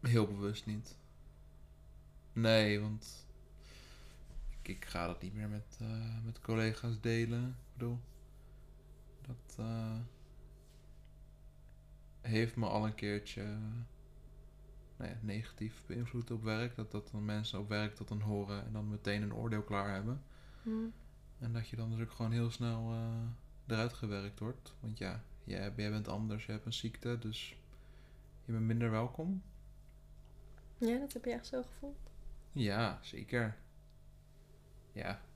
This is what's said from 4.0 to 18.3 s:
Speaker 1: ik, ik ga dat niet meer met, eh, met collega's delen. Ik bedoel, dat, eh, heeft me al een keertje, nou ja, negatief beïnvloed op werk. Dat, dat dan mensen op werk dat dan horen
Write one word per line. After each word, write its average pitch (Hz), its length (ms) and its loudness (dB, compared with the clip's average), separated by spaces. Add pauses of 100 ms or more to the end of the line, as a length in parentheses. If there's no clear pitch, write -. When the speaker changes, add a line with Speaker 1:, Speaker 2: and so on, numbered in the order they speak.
Speaker 1:
ik, - 200 -4
ik 95 160 -4
ga 85 220 0
dat 87 160 0
niet 95 120 -4
meer 107 140 0
met, 104 320 -4
eh, 113 440 -2
met 113 160 -4
collega's 110 600 4
delen. 117 480 6
Ik 123 240 -6
bedoel, 120 260 2 (1300)
dat, 123 320 -10
eh, 113 380 0 (2250)
heeft 113 360 6
me 113 100 4
al 107 200 6
een 107 80 2
keertje, 104 480 0 (1500)
nou - 140 -4
ja, - 100 -6
negatief 107 680 -2
beïnvloed 117 440 -2
op 113 120 0
werk. 110 340 2
Dat, 107 140 -2
dat 107 200 -2
dan 107 140 -2
mensen 107 340 2
op 104 100 -2
werk 107 280 2
dat 101 120 -6
dan 104 120 2
horen 101 440 2